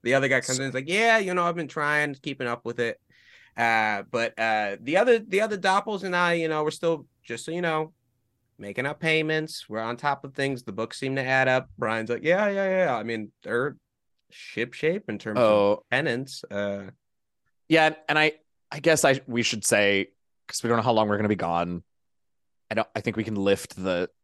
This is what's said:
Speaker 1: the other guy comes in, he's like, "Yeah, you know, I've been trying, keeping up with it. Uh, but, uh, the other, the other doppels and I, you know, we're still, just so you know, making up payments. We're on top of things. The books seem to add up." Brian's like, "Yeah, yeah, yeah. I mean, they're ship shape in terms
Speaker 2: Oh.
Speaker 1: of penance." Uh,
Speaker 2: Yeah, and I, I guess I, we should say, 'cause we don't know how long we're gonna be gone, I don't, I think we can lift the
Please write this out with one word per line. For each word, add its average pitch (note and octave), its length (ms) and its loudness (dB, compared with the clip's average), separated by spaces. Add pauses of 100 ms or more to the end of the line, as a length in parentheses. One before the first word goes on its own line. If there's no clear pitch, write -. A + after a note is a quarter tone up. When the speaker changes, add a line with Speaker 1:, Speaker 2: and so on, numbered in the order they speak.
Speaker 1:
the A#2+ 120 2
other C3+ 120 2
guy B2+ 140 2
comes B2+ 180 -4
in, C3+ 60 -4
he's C3 80 -6
like, C3+ 160 -6
"Yeah, A3 300 4
you F#3 140 -2
know, F3+ 120 0
I've F3 100 -2
been E3 120 -6
trying, D3 480 0
keeping C3+ 320 -8
up A#2+ 180 -6
with A#2 140 -6
it. A#2 200 -4 (560)
Uh, A2 540 2
but, A#2 300 -2
uh, G#2+ 420 0
the C3+ 160 -4
other, A#3 220 4
the G#3 220 -2
other G#3+ 160 -2
doppels G3 460 0
and F3+ 120 -4
I, F3 180 2
you E3 140 0
know, D#3 160 -2
we're D#3 80 0
still, E3 340 -2 (180)
just A#2 200 -10
so - 80 -10
you F3 100 -4
know, D#3+ 300 -2 (680)
making G2+ 280 -6
up C#3+ 160 -6
payments. D#3 680 0
We're A2 140 -6
on A#2+ 160 -6
top C#3 260 -2
of C#3 100 -14
things. C3+ 300 -2
The A2+ 80 -10
books A2 260 -6
seem C3+ 200 -4
to C3+ 60 -2
add C3 260 2
up." C3 280 2
Brian's A2 320 -2
like, A#2+ 140 -2
"Yeah, F#3 260 2
yeah, F#3+ 360 0
yeah. C#3 100 0
I G#2+ 80 -4
mean, A2 280 -6 (120)
they're A#2+ 320 -2 (540)
ship - 440 -8
shape F3 360 -2
in G#2+ 80 -6
terms G#2+ 240 -4
Speaker 2:
Oh. G#2 320 6
Speaker 1:
of - 180 -6
penance." C3 580 -2
Uh, G2+ 420 -6 (760)
Speaker 2:
Yeah, D#3 280 4 (120)
and D3+ 100 2
I, D3+ 160 4 (380)
I D3 80 -10
guess D#3+ 240 4
I, C3+ 240 4
we A#2+ 160 -2
should A2 220 -2
say, G2+ 420 4 (400)
'cause - 160 -8
we A#2 60 0
don't A#2 80 4
know A2 60 0
how A#2+ 100 4
long A2 160 4
we're G#2 80 2
gonna G#2 120 0
be G#2 60 4
gone, E2+ 480 -2 (880)
I A2 40 -4
don't, A2 200 0
I A2 60 -4
think G#2 160 -4
we A2 80 -2
can A2 100 -6
lift G2 400 0
the F#2 340 -2 (140)